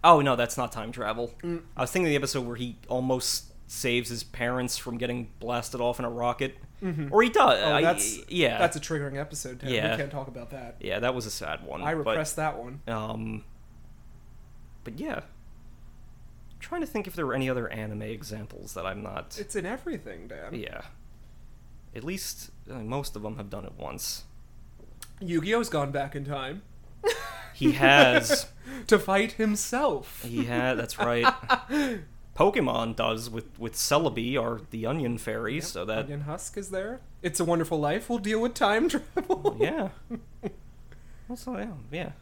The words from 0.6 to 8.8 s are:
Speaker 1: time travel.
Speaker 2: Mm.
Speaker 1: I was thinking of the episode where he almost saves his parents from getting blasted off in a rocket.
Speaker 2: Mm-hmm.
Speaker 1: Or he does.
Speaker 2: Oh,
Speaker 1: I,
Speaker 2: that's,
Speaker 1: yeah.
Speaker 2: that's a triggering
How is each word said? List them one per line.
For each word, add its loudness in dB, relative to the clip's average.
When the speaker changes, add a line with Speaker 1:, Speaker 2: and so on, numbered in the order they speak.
Speaker 1:
time -8
travel. -2
Speaker 2:
Mm. -4
Speaker 1:
I -2
was 0
thinking 4
of 4
the 4
episode 0
where -4
he -6
almost 0
saves 2
his -6
parents -2
from -6
getting -4
blasted -2
off 2
in -2
a 0
rocket. 0
Speaker 2:
Mm-hmm. -2
Speaker 1:
Or 10
he 6
does. 8
Speaker 2:
Oh, 6
Speaker 1:
I, 6
Speaker 2:
that's, 4
Speaker 1:
yeah. 4
Speaker 2:
that's 4
a -4
triggering -2